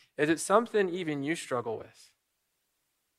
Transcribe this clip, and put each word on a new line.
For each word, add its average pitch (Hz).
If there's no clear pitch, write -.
is 151
it 156
something 208
even 160
you 156
struggle -
with? -